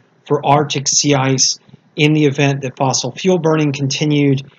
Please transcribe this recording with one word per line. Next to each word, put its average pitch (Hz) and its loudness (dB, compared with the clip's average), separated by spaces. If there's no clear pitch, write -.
for - -2
Arctic 143 0
sea - 0
ice 131 0
in 151 2
the 151 2
event 139 0
that 127 -10
fossil 131 -2
fuel 185 0
burning 156 0
continued 143 0